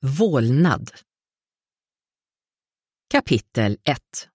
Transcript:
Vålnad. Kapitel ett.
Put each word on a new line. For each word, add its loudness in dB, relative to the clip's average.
Vålnad. 0
Kapitel 0
ett. -6